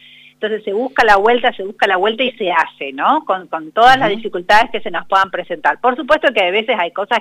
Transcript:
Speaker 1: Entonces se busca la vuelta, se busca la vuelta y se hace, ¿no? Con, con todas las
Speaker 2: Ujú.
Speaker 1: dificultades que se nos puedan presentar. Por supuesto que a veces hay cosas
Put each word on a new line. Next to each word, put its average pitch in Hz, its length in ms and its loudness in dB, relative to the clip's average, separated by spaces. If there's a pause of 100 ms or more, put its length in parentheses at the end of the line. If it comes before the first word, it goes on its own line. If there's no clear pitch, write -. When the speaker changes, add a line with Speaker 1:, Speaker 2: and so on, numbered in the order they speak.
(320)
Speaker 1:
Entonces 214 320 -6
se 196 100 -4
busca 262 280 -2
la 214 140 6
vuelta, 240 380 2
se - 80 -10
busca 208 240 -2
la 196 100 0
vuelta 220 280 -2
y 240 80 -2
se 185 200 -4
hace, 151 400 -4
¿no? 208 320 0
Con, 185 220 -4
con 156 260 -10
todas 247 240 6
las 226 120 0
Speaker 2:
Ujú. 202 80 -2
Speaker 1:
dificultades 208 540 0
que 214 100 -6
se 202 100 -8
nos 170 160 -6
puedan 190 240 2
presentar. 175 500 -4
Por 247 160 0
supuesto 311 380 0
que 214 80 2
a 175 80 0
veces 220 280 0
hay 175 120 -4
cosas 202 300 -4